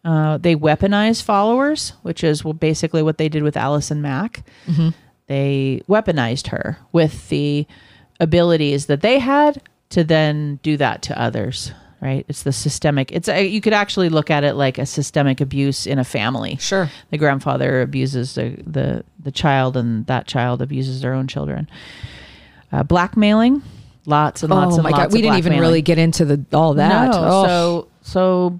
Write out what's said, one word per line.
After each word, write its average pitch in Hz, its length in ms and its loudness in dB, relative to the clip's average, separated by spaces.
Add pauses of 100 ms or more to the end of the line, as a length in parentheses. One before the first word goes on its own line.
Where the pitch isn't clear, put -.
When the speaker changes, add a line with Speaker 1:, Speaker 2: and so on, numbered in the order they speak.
Speaker 1:
Uh, 156 360 0
they 170 160 4
weaponize 196 640 2
followers, 240 800 0
which - 220 -6
is, 151 200 0
well, 156 100 -6
basically 160 500 0
what 156 160 0
they 156 100 0
did 151 140 -2
with 151 120 0
Allison 147 460 -2
Mack. 147 420 -6 (220)
Speaker 2:
Mm-hmm. 165 240 2 (380)
Speaker 1:
They 139 600 -2
weaponized 143 600 0
her - 320 -6 (120)
with 156 380 0
the 147 380 -2 (520)
abilities 156 680 2
that 143 140 0
they 247 180 4
had 285 420 2 (280)
to 175 140 2
then 151 600 0
do 156 140 0
that 135 260 0
to - 180 -6
others, 117 500 -4 (300)
right? 135 280 -4
It's - 140 -10
the 139 100 -2
systemic, 143 580 -2
it's - 160 -4
a, 196 180 0
you 202 160 -2
could 214 120 2
actually 202 360 0
look 156 220 0
at 147 120 2
it 143 100 0
like 131 240 -2
a 131 80 -4
systemic 139 560 -2
abuse 139 440 -2
in 135 140 -2
a 127 40 -2
family. 117 560 -4
Speaker 2:
Sure. 190 300 -2 (220)
Speaker 1:
The 151 60 -4
grandfather 135 640 0
abuses 131 540 -4
the, 123 200 -4 (100)
the, 135 380 -4 (160)
the 147 120 -10
child, 135 440 0
and 117 320 -2
that 127 200 -4
child 123 340 -2
abuses 131 400 -6
their 131 120 -4
own 131 140 -2
children. 143 420 -6 (1000)
Uh, 143 120 -2
blackmailing, 214 800 2 (440)
lots 147 380 0
and 156 80 -2
lots 185 220 4
Speaker 2:
Oh - 20 2
Speaker 1:
and 165 80 4
Speaker 2:
my - 80 0
God, 143 80 2
Speaker 1:
lots - 140 2
Speaker 2:
we 226 60 4
Speaker 1:
of 220 40 2
Speaker 2:
didn't 214 160 4
even 170 120 2
Speaker 1:
blackmailing. 165 100 4
Speaker 2:
really 165 200 4
get 156 160 2
into 165 280 2
the, 143 180 2 (100)
all 151 220 4
that. 208 360 4
Speaker 1:
No, 214 60 2
Speaker 2:
Oh. 190 280 4
Speaker 1:
so, 175 420 0 (140)
so 185 480 2 (100)